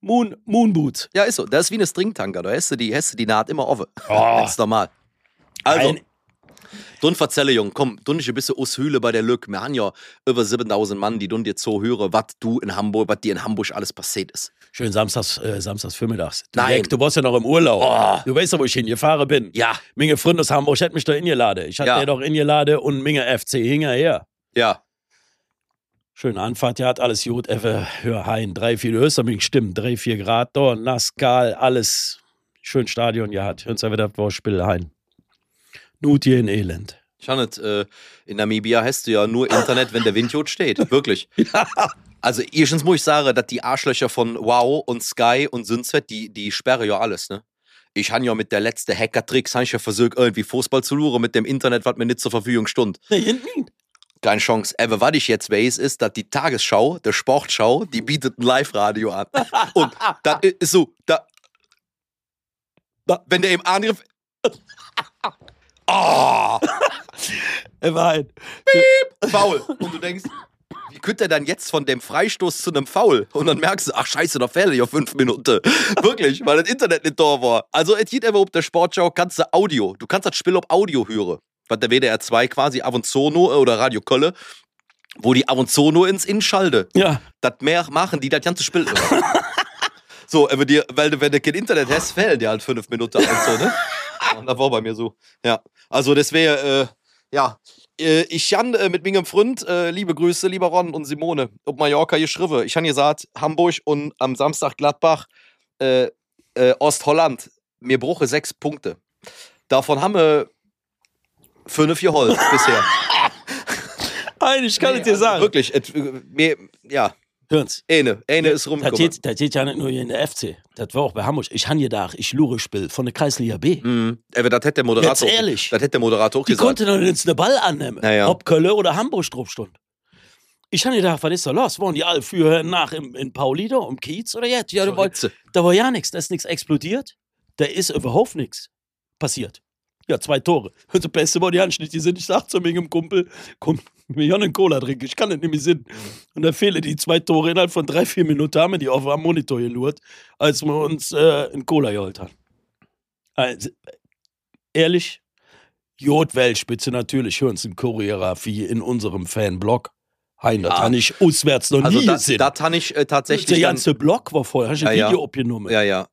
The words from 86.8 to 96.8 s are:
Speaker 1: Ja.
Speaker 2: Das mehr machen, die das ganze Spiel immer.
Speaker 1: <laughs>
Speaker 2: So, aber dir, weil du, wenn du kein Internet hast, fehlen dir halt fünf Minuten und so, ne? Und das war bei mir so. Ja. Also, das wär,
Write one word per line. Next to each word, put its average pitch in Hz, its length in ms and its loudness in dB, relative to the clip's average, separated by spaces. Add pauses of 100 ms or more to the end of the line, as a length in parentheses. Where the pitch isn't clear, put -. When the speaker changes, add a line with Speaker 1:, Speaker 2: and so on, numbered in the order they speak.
Speaker 1:
Ja. 175 260 2 (200)
Speaker 2:
Das 127 180 -2
mehr 165 320 0
machen, 165 300 -2
die 135 80 -4
das 147 120 0
ganze 175 220 -2
Spiel 240 200 -2
immer. 285 400 0 (140)
Speaker 1:
<laughs> - 60 0 (880)
Speaker 2:
So, 147 200 4
aber 135 160 2
dir, 147 280 4
weil 151 160 2
du, 143 120 -2
wenn 143 100 2
du 143 80 2
kein 147 160 -2
Internet 170 340 0
hast, 156 220 -2
fehlen 185 260 2
dir 113 120 -2
halt 107 120 -2
fünf 117 280 -6
Minuten 117 280 -4
und 104 80 6
so, - 380 0
ne? 202 100 0 (640)
Und - 80 -14
das 127 120 -2
war 135 120 2
bei 117 120 0
mir 110 120 -6
so. 110 220 -8 (300)
Ja. 117 160 2 (280)
Also, 135 240 2
das 143 200 -2
wär, 156 280 2 (200)